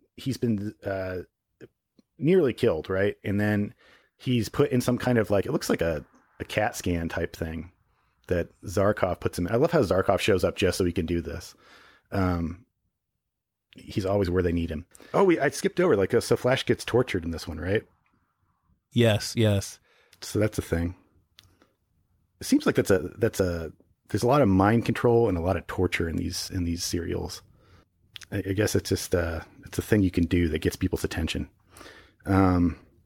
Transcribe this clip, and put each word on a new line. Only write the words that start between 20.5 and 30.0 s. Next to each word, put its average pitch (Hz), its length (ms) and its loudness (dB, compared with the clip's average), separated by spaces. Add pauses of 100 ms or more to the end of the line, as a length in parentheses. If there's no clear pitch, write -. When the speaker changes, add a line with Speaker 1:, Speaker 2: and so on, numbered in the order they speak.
Speaker 1:
a 90 60 -2
thing. 85 320 -4 (1500)
It - 60 -12
seems 294 180 2
like - 100 2
that's 120 160 2
a, 92 260 2
that's 110 220 0
a, 85 320 -2 (380)
there's 104 140 -2
a 120 40 2
lot 143 160 4
of 110 40 6
mind 101 380 6
control 117 440 4
and 92 80 0
a 82 40 -2
lot 90 160 0
of - 80 -8
torture 90 420 -2
in 82 80 -6
these, 87 360 -6
in 92 120 -2
these 85 200 -4
serials. 87 580 -6 (920)
I, 101 60 -6
I 95 160 -4
guess 104 220 0
it's - 140 -2
just, - 260 0
uh, 82 260 -2 (240)
it's - 140 -8
a - 20 0
thing 104 220 2